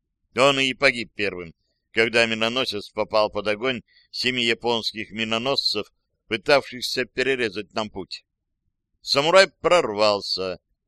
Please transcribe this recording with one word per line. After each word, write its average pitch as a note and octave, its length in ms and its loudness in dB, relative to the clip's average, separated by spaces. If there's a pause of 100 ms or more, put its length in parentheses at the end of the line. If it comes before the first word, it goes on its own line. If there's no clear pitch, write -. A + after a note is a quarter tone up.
(340)
Он C3+ 240 4
и C3 160 0
погиб A#2+ 400 0
первым, F2+ 400 -6 (380)
когда A#2 340 2
миноносец A2+ 640 -4
попал G#2+ 400 0
под G2+ 160 -6
огонь G#2+ 360 -4 (280)
семи B2 340 -4
японских A2+ 680 -2
миноносцев, A2+ 720 -4 (400)
пытавшихся B2 800 -2
перерезать A#2+ 680 -4
нам A2 160 -4
путь. - 360 -14 (760)
Самурай E3+ 460 6
прорвался, G#2 1120 0 (300)